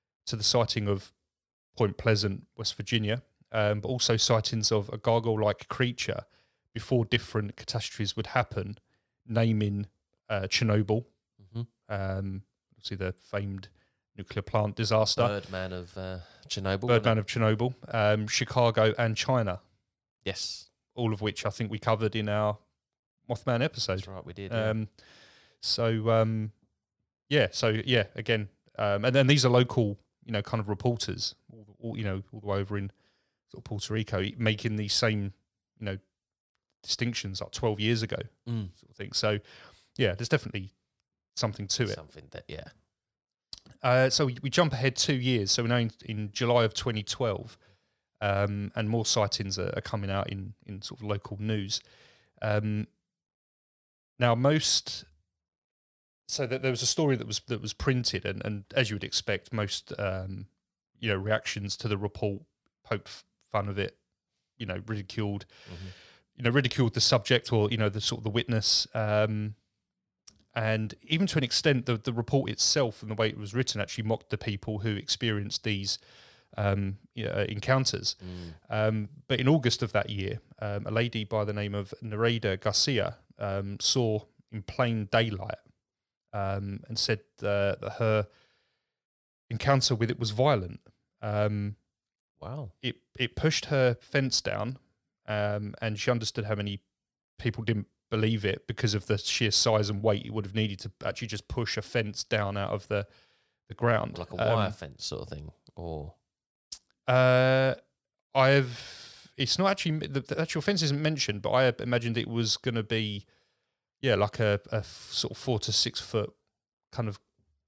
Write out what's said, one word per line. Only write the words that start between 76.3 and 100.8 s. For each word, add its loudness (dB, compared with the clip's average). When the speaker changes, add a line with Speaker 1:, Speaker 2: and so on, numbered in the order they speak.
Speaker 1:
um, 0
you -8
know, -2
encounters. 0
Speaker 2:
Mm. -10
Speaker 1:
Um, 0
but 0
in 2
August 4
of -4
that 0
year, -4
um, -6
a -4
lady 0
by 0
the -4
name -4
of -6
Nereida 0
Garcia, 0
um, -4
saw 2
in -8
plain -2
daylight, 0
um, -4
and -8
said, 0
uh, 2
that -6
her 2
encounter 2
with 0
it -4
was -2
violent. 0
Um, -2
Speaker 2:
Wow. -12
Speaker 1:
it, -4
it -2
pushed 0
her 2
fence 0
down, -4
um, -2
and -2
she -2
understood 0
how 0
many -4
people -4
didn't -2
believe 2
it -2
because 0
of -2
the 2
sheer 0
size 4
and -2
weight 2
it -8
would -4
have -6
needed 0
to -10